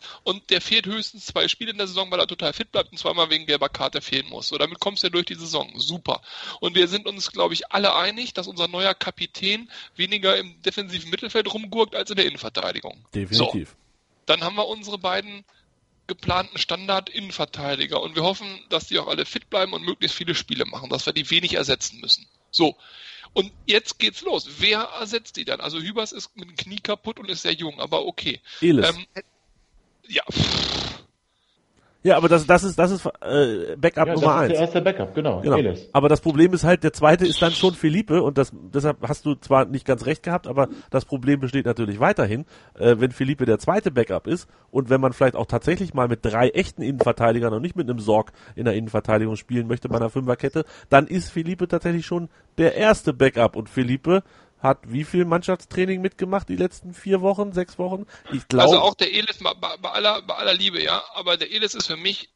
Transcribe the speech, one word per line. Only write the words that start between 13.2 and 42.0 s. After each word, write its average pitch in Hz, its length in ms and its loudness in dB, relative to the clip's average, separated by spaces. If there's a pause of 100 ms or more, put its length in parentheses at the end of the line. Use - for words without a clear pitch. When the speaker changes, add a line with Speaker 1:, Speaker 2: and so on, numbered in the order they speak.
Speaker 1:
So. - 60 -20 (500)
Dann 160 160 2
haben 180 140 -6
wir 214 140 -2
unsere 208 280 -10
beiden 196 460 -6 (640)
geplanten 185 500 -4
Standard-Innenverteidiger 170 1400 -4
und 160 140 -10
wir 160 80 0
hoffen, 196 240 -2 (220)
dass - 180 -4
die 190 100 -4
auch 156 120 -4
alle 151 160 -4
fit - 240 -10
bleiben 190 240 -2
und 165 100 -10
möglichst - 320 -4
viele - 180 -6
Spiele - 300 -6
machen, 131 260 -10
dass 135 160 -6
wir 151 60 0
die 151 180 -6
wenig 175 260 0
ersetzen 139 440 -4
müssen. - 260 0 (240)
So. 160 280 2 (560)
Und 196 180 -2 (140)
jetzt - 340 -2
geht's 214 220 -2
los. 339 260 -4 (120)
Wer 208 200 2 (180)
ersetzt 226 380 -8
die - 80 -10
dann? 127 160 -4
Also 156 200 -8
Hübers 214 340 -6
ist - 240 -16
mit 175 120 -18
dem 165 60 -20
Knie 196 240 -10
kaputt - 400 -6
und 196 100 -12
ist 180 120 -8
sehr 170 120 -2
jung, 151 280 -8
aber 151 240 -2
okay. - 340 -6 (220)
Speaker 2:
Elis. 160 280 6
Speaker 1:
Ähm, 175 160 -6 (1040)
ja. - 160 -2 (1800)
Speaker 2:
Ja, 165 120 8
aber 170 100 4
das, 170 180 6
das 180 200 6
ist, 180 120 -4
das 180 140 4
ist, 185 140 -4 (160)
äh, 113 560 2
Backup 156 320 2
Speaker 3:
Ja, 170 60 0
Speaker 2:
Nummer - 0 -
Speaker 3:
das 160 60 0
ist 147 60 6
Speaker 2:
eins. 151 240 4
Speaker 3:
der 156 80 4
erste - 220 2
Backup, 190 340 0
genau, 131 240 0
Speaker 2:
Genau. 139 160 4
Speaker 3:
Elis. 101 380 2
Speaker 2:
Aber 143 160 6
das 147 100 6
Problem 160 340 6
ist 160 120 0
halt, 175 180 4
der 156 80 2
zweite 175 340 6
ist 165 160 0
dann 165 120 4
schon 185 220 2
Felipe 165 480 2
und 143 140 0
das, 135 160 2
deshalb 123 540 -2
hast - 180 -6
du 143 100 0
zwar - 280 4
nicht 131 220 -4
ganz 117 200 0
recht 151 160 -2
gehabt, 175 240 -4
aber 131 220 2 (220)
das 131 160 0
Problem 139 340 2
besteht 135 260 -2
natürlich 113 360 -2